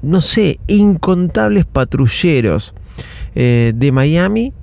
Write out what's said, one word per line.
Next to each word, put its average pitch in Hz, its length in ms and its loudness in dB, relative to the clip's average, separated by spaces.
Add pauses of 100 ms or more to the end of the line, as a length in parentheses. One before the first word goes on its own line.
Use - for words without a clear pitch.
no 170 200 0
sé, - 440 0
incontables 202 1000 2
patrulleros, 127 1080 0 (640)
eh, 120 400 2
de 135 160 0
Miami 175 720 0